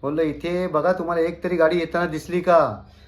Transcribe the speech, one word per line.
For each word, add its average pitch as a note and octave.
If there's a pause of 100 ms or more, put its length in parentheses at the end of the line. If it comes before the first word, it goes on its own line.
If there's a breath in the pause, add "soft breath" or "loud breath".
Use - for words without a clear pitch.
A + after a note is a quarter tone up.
बोललो, D3+
"इथे F3
बघा D#3+
तुम्हाला E3+
एक E3+
तरी F3+
गाडी D#3+
येताना E3+
दिसली D#3+
का? B2+ (260 soft breath)